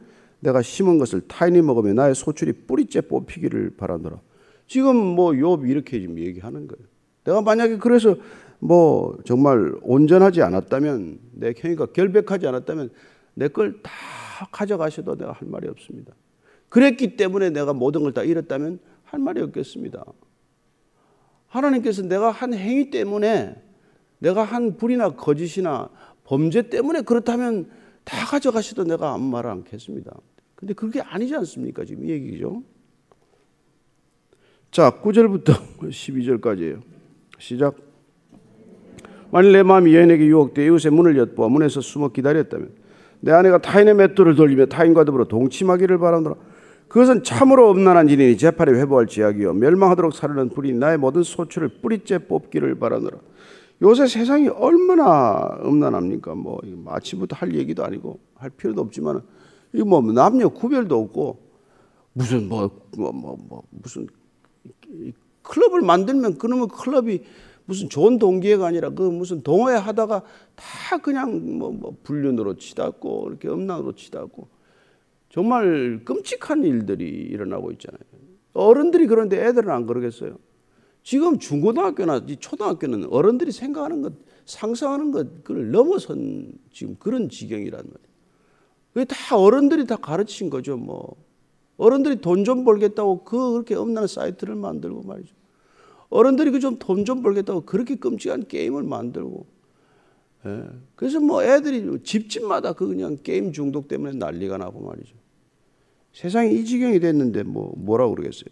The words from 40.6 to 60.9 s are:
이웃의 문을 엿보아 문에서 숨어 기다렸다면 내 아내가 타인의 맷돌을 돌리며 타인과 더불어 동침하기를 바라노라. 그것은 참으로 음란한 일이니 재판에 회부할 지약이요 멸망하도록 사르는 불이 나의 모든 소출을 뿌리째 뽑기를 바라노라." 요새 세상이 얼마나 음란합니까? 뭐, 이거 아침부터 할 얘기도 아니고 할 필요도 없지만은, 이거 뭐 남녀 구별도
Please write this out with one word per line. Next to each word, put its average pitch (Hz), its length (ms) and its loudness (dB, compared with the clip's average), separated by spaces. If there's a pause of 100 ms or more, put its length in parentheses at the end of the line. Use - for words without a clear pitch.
이웃의 156 260 4
문을 160 260 6
엿보아 113 320 0
문에서 139 320 2
숨어 143 280 -6
기다렸다면 131 600 -2 (480)
내 143 120 0
아내가 180 280 8
타인의 208 360 6
맷돌을 190 400 6
돌리며 135 320 6
타인과 165 380 4
더불어 135 220 0
동침하기를 180 680 0
바라노라. 165 380 0 (520)
그것은 247 360 6
참으로 262 480 6
음란한 180 380 6
일이니 135 280 6
재판에 156 360 4
회부할 131 340 4
지약이요 104 460 0
멸망하도록 170 600 4
사르는 139 360 -4
불이 135 240 -4
나의 151 240 2
모든 143 260 0
소출을 165 580 -6
뿌리째 202 460 -4
뽑기를 143 520 -4
바라노라." 117 380 -4 (640)
요새 240 240 6
세상이 262 420 2
얼마나 294 1160 4
음란합니까? 113 720 -2
뭐, - 280 -10
이거 90 280 -16
아침부터 180 440 -8
할 165 200 -6
얘기도 147 280 -6
아니고 - 360 -12 (160)
할 135 160 -16
필요도 - 280 -8
없지만은, 139 420 -6 (520)
이거 220 120 0
뭐 180 160 4 (120)
남녀 190 360 4
구별도 226 500 -2